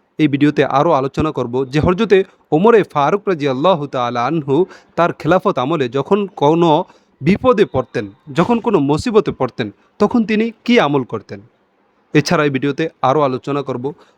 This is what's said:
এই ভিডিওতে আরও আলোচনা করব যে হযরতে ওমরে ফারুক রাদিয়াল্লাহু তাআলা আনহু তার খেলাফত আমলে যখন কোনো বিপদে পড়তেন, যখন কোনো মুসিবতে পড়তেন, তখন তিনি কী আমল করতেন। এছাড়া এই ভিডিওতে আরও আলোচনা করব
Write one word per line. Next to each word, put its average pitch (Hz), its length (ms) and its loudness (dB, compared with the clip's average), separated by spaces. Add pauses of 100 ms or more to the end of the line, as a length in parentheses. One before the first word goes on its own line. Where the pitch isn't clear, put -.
(160)
এই 156 100 2
ভিডিওতে 143 380 2
আরও 139 260 0
আলোচনা 147 400 -2
করব 127 340 -4
যে 131 140 -4
হযরতে 190 440 2 (280)
ওমরে 202 320 4
ফারুক 151 440 -2
রাদিয়াল্লাহু 147 600 0
তাআলা 123 380 -4
আনহু 147 400 0 (300)
তার 170 180 0
খেলাফত 185 440 0
আমলে 135 320 -2
যখন 180 380 -2
কোনো 165 580 2 (360)
বিপদে 202 440 2
পড়তেন, 123 440 -6 (240)
যখন 180 260 0
কোনো 208 200 0
মুসিবতে 151 520 0
পড়তেন, 120 400 -4 (280)
তখন 220 240 2
তিনি 220 280 -2 (120)
কী 240 160 4
আমল 147 240 0
করতেন। 104 380 -12 (720)
এছাড়া 151 300 2
এই 147 60 0
ভিডিওতে 139 400 -4 (120)
আরও 156 200 2
আলোচনা 139 400 -4
করব 131 320 -8 (240)